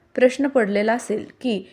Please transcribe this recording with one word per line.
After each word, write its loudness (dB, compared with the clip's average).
प्रश्न 2
पडलेला 0
असेल -4
की -4